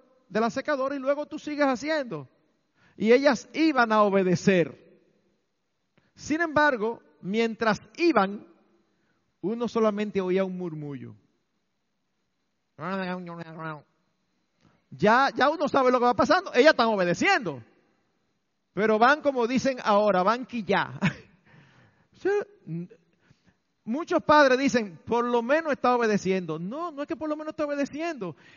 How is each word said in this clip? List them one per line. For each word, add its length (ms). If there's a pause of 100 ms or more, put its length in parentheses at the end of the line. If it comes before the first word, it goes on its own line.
(280)
de 120
la 100
secadora 460
y 20
luego 280
tú 120
sigues 280
haciendo". 640 (680)
Y 160
ellas 400
iban 400
a 100
obedecer. 800 (1300)
Sin 260
embargo, 640 (180)
mientras 600 (160)
iban, 500 (920)
uno 280
solamente 520
oía 240
un 120
murmullo. 580 (3750)
Ya, 440
ya 140
uno 200
sabe 220
lo 80
que 60
va 100
pasando. 400
Ellas 180
están 160
obedeciendo. 720 (1120)
Pero 240
van, 240
como 240
dicen 360
ahora, 400
van 240
que 160
ya. 380
<laughs> 100 (1040)
O 80
sea, 100 (340)
n-, 220 (960)
muchos 380
padres 360
dicen, 460
"Por 200
lo 180
menos 300
está 240
obedeciendo". 640
No, 340
no 100
es 60
que 80
por 120
lo 80
menos 160
está 120
obedeciendo. 720 (200)